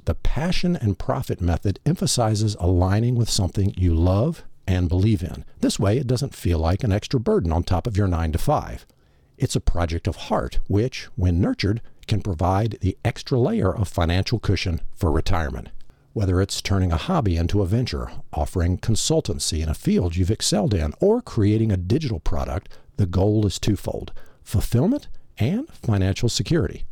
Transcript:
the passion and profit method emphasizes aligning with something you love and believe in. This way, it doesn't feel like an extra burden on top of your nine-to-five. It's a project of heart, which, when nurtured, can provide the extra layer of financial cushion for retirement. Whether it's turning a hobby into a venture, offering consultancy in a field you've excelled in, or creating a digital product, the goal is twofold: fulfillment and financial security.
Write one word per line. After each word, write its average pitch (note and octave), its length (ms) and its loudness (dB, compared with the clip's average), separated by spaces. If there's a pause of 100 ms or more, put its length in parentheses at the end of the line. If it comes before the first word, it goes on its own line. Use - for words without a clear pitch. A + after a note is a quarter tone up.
the - 100 0
passion F3 640 2
and G#2+ 200 0
profit - 440 -4
method E2+ 440 0
emphasizes A2 720 0
aligning F#2 580 2
with A#2 140 0
something G2 460 0
you F2+ 180 2
love F#2+ 500 2 (240)
and F2+ 200 2
believe F#2+ 360 2
in. C#2+ 200 -10 (180)
This - 180 0
way, G#2 180 2
it C#3+ 80 -2
doesn't B2 300 -2
feel E2+ 240 0
like E2+ 240 0
an G#2+ 80 2
extra G#2+ 280 0
burden A2 320 2
on E2+ 120 2
top - 240 0
of G2+ 100 -4
your G2+ 100 2
nine-to-five. E2+ 760 -2 (500)
It's - 200 -2
a G#2 60 -2
project E2+ 460 0
of D#2+ 80 -2
heart, - 520 -2
which, G#2 380 -2 (100)
when F2+ 260 2
nurtured, A#2 400 0 (260)
can G#2 140 0
provide F#2+ 600 0
the F#2 220 0
extra - 360 -2
layer D3 360 2
of G2+ 120 -2
financial F2+ 500 0
cushion F2+ 440 -2 (120)
for - 180 0
retirement. C#2+ 580 0 (440)
Whether F#2+ 260 2
it's - 220 -2
turning F#2 300 2
a D#2+ 60 0
hobby A2+ 380 0
into E2+ 280 2
a - 20 0
venture, F2 460 -2 (200)
offering F2 460 0
consultancy - 840 0
in D#2 60 -2
a D2+ 40 0
field G2 420 0
you've F2+ 140 2
excelled D#3 460 0
in, D2+ 240 0
or A3 220 4
creating G#2+ 500 2
a F#2 60 2
digital G#2+ 420 -2
product, C2+ 500 -2 (280)
the G2 100 2
goal G#2 400 2
is F2+ 100 -2
twofold: - 540 -2 (320)
fulfillment E3 640 0 (320)
and G#3 300 -2
financial G2 600 0
security. - 640 -2